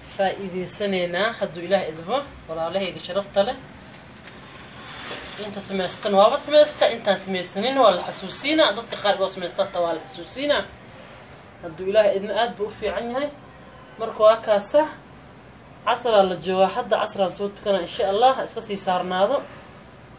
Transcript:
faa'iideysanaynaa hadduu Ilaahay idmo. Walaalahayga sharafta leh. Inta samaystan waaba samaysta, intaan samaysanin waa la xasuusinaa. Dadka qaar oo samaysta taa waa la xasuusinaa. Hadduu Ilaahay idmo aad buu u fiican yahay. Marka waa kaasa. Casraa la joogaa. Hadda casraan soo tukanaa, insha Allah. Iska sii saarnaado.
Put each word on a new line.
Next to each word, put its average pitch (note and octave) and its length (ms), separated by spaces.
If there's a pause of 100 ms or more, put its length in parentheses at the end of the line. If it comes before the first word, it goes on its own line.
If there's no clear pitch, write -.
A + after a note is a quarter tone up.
(140)
faa'iideysanaynaa F#3 1120 (100)
hadduu E3+ 260
Ilaahay F3 260
idmo. E3+ 280 (300)
Walaalahayga F3 520
sharafta G3 460
leh. C4+ 100 (1800)
Inta G3+ 200
samaystan F#3+ 540
waaba A3 240
samaysta, D4 520
intaan G#3 280
samaysanin F#3+ 600
waa G#3 180
la F3+ 60
xasuusinaa. C4 720
Dadka - 220
qaar G3+ 260
oo F#3 60
samaysta F#3 380
taa F3 160
waa E3+ 120
la D#3 60
xasuusinaa. B3 640 (1000)
Hadduu E3+ 260
Ilaahay G3+ 280
idmo G3+ 180
aad G#3+ 220
buu G#3 100
u - 40
fiican G#3 400
yahay. C#4 180 (680)
Marka A3 240
waa A3 140
kaasa. A3 460 (1000)
Casraa A3+ 380
la F#3 140
joogaa. F#3+ 320
Hadda G#3+ 320
casraan G3 320
soo G3+ 160
tukanaa, G3+ 320
insha F#3 280
Allah. A#3+ 360
Iska - 160
sii G3+ 160
saarnaado. F#3 680 (760)